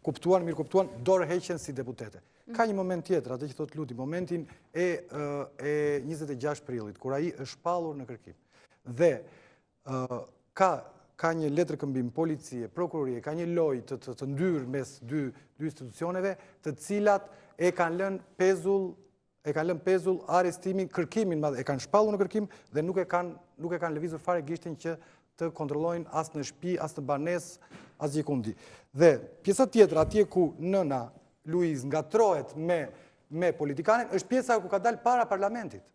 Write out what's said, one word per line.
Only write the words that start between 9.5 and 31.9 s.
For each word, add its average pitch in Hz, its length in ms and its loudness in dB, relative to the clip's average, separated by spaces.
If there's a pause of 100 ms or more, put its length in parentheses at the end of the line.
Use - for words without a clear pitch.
ë, 127 320 -4 (340)
ka, 190 160 4 (480)
ka 165 160 0
një 160 180 0
letër 151 300 0
këmbim 127 320 -2
policie, 139 560 -4
prokurorie, 147 540 -4
ka 151 100 -6
një 170 220 -4
lojë 151 340 2
të, 135 100 -6
të, 123 160 -12
të 135 140 -8
ndyrë 143 400 0
mes 131 320 -6
dy, 143 220 -4 (340)
dy 151 80 -10
institucioneve, 170 680 -6 (280)
të 151 140 -6
cilat 202 540 2 (260)
e 180 160 4
kanë 170 240 0
lënë 190 240 -2 (160)
pezull, 190 540 2 (540)
e 151 80 -2
kanë 160 200 0
lënë 160 120 -4
pezull 185 440 2
arrestimin, 185 600 2
kërkimin 180 520 0
madh, 147 160 0
e 131 80 -4
kanë 139 160 -2
shpallur 214 320 4
në 196 80 0
kërkim 202 280 0 (260)
dhe 147 100 0
nuk 185 160 -2
e 175 80 -2
kanë, 175 240 0 (240)
nuk 165 160 -6
e 170 80 -4
kanë 165 160 -4
lëvizur 160 240 -6
fare 175 240 -2
gishtin 165 320 -8
që 160 220 -6 (400)
të 165 120 -2
kontrollojnë 156 640 -4
as 151 180 -2
në 147 140 -6
shtëpi, 175 340 -6
as 151 160 -6
në 151 120 -8
banesë, 160 520 -2 (400)
as 151 160 -2
gjikundi. 135 380 -2 (420)
Dhe 147 220 10 (260)
pjesa 196 240 4
tjetër, 185 320 8
atje 160 280 4
ku 175 320 2
nëna 160 480 0 (400)
Luiz 160 380 0
ngatrohet 156 720 2